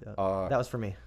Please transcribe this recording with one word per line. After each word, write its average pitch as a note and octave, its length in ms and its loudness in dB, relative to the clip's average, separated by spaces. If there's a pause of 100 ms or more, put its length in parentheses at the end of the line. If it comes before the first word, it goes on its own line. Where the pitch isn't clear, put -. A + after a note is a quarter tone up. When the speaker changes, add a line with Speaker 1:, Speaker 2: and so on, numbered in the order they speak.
(180)
Speaker 1:
yeah. G2+ 40 2
Speaker 2:
uh, F#2+ 280 2
Speaker 1:
That C3+ 80 4
was B2 100 2
for B2 120 -4
me. G2+ 280 -2